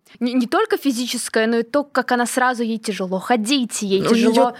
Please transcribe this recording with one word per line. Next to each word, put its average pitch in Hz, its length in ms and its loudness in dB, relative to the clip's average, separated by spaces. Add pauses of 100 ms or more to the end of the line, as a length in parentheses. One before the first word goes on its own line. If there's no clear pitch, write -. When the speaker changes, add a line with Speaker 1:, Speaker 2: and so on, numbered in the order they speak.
(200)
Speaker 1:
не, 240 140 -2
не 247 140 0
только 415 300 0
физическое, 233 680 -2
но 233 120 0
и 233 40 0
то, 285 200 -2
как 269 280 -2
она 240 140 2
сразу, 247 380 0
ей 226 160 -4
тяжело 190 400 -4
ходить, 240 640 0
ей 190 180 2
Speaker 2:
У - 80 2
Speaker 1:
тяжело 233 240 4
Speaker 2:
нее 240 260 4